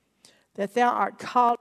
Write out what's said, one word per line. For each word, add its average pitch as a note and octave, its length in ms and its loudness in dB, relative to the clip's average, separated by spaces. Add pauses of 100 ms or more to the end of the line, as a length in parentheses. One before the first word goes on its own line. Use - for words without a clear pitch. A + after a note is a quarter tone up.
(540)
that G3 220 -6
thou A#3+ 140 2
art G#3+ 280 -2
called A#3+ 440 0